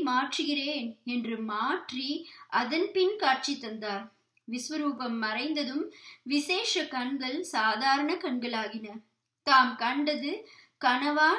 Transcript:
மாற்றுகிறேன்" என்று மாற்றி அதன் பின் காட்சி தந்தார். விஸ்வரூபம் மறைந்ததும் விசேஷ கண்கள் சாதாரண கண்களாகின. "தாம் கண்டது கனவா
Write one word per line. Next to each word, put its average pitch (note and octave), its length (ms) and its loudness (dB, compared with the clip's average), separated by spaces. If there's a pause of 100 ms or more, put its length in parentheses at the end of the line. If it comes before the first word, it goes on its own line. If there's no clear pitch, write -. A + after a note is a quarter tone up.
மாற்றுகிறேன்" C4+ 1000 -2
என்று A3+ 340 -4
மாற்றி B3 720 -4 (380)
அதன் C#4+ 440 0
பின் F#4+ 260 4
காட்சி C#4 420 2
தந்தார். G#3+ 460 -6 (420)
விஸ்வரூபம் B3 760 -4
மறைந்ததும் C#4 600 -2 (400)
விசேஷ D#4 640 0
கண்கள் C4 560 -4
சாதாரண C4+ 720 2
கண்களாகின. A#3 720 -4 (600)
"தாம் B3+ 280 8
கண்டது C#4+ 560 0 (500)
கனவா D4 580 4